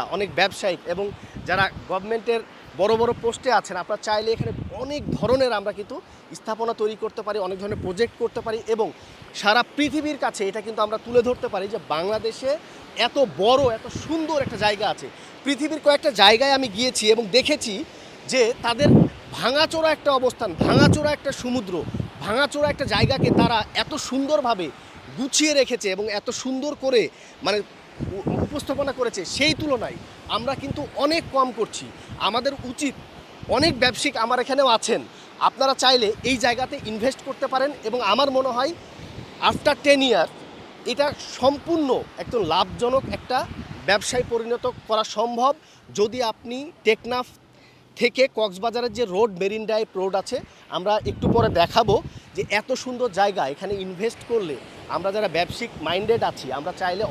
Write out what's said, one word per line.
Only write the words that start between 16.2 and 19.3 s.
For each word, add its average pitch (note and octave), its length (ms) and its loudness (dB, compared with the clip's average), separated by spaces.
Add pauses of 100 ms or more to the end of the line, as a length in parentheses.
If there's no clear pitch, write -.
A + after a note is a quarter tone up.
আমি C4+ 100 0
গিয়েছি A#3 360 -2 (100)
এবং A#3 100 4 (140)
দেখেছি B3+ 360 2 (580)
যে B3+ 100 4 (240)
তাদের A#3 240 4 (480)